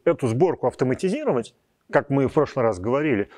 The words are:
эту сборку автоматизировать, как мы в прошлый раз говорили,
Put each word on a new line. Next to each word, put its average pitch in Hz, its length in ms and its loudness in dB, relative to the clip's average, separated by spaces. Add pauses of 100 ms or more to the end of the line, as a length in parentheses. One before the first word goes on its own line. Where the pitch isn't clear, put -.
эту 147 240 0
сборку 139 380 0
автоматизировать, 165 880 -2 (360)
как 127 200 0
мы 135 160 2
в - 60 -4
прошлый 139 320 0
раз 107 140 0
говорили, 120 600 -2